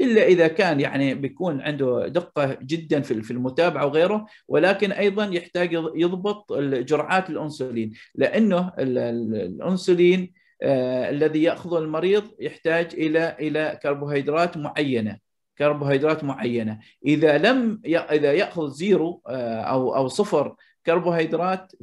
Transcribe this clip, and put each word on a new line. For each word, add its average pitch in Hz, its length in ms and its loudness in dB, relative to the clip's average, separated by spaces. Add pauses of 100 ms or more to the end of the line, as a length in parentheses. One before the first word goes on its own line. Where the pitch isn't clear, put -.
إلا 220 260 4
إذا 170 220 8
كان 160 320 2
يعني 139 340 0
بيكون 139 460 -6
عنده 127 480 -2
دقة 147 540 -2
جدًا 151 380 -2
في، 120 220 -4
في 110 80 -12
المتابعة 135 560 0
وغيره، 180 400 0 (220)
ولكن 190 440 2
أيضًا 202 320 0
يحتاج 175 520 -2
يض-، 160 180 -4
يضبط 185 580 -2
الجرعات 143 760 0
الأنسولين، 127 640 -6 (220)
لأنه 185 640 2
ال-، 127 200 -2
ال-، 117 360 -4
الأنسولين، 175 960 2 (300)
آه، 127 480 0
الذي 151 320 0
يأخذه 165 360 0
المريض 160 460 0 (160)
يحتاج 165 540 -2
إلى، 160 460 0
إلى 151 420 -4
كربوهيدرات 143 760 -2
معينة، 131 600 -2 (400)
كربوهيدرات 147 680 2
معينة. 117 540 -4 (280)
إذا 147 320 4
لم 233 460 2
ي-، 156 120 0
إذا 147 360 2
يأخذ 165 380 -2
زيرو، 170 580 0
آه، 117 320 -6
أو، 127 360 0
أو 135 120 2
صفر 170 460 0 (320)
كربوهيدرات، 170 840 0 (100)